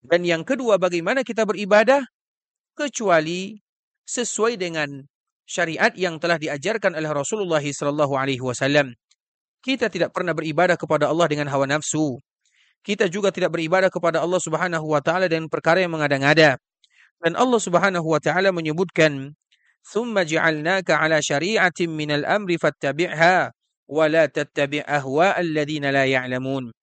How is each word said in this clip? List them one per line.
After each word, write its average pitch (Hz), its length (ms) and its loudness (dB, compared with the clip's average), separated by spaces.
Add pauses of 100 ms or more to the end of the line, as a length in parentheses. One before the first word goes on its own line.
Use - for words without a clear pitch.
Dan 175 240 0
yang 170 160 0
kedua, 226 400 0
bagaimana 180 400 -2
kita 220 240 -2
beribadah 208 560 4 (720)
kecuali 190 880 -2 (440)
sesuai 233 520 -2
dengan 147 480 -6 (400)
syariat 170 480 0
yang 175 240 -4
telah 170 240 0
diajarkan 156 560 -2
oleh 156 120 -4
Rasulullah 160 520 -2
sallallahu 143 560 -2
alaihi 131 240 -2
wasallam. 135 520 0 (680)
Kita 247 320 -2
tidak 165 200 -2
pernah 180 200 -4
beribadah 160 420 0
kepada 151 340 0
Allah 160 200 2
dengan 147 200 -2
hawa 135 200 0
nafsu. 147 480 -2 (640)
Kita 202 280 0
juga 190 200 0
tidak 175 280 -2
beribadah 180 360 2
kepada 170 280 0
Allah 175 200 0
Subhanahu 165 440 -4
wa 151 160 0
taala 180 240 0
dengan 160 240 -2
perkara 160 320 2
yang 170 120 -2
mengada-ngada. 143 680 4 (600)
Dan 170 160 0
Allah 247 240 4
Subhanahu 170 560 0
wa - 0 -
taala 180 320 0
menyebutkan, 156 880 0 (480)
"Tsumma 208 400 -2
ja'alnaka 160 720 0
'ala 156 240 2
syari'atin 170 720 0
minal 147 320 -2
amri 180 320 0
fattabi'ha 156 960 0 (320)
wa 156 240 2
la 160 160 4
tattabi' 147 560 -4
ahwa'al 151 720 0
ladzina 147 400 -2
la 135 160 2
ya'lamun." 127 720 -4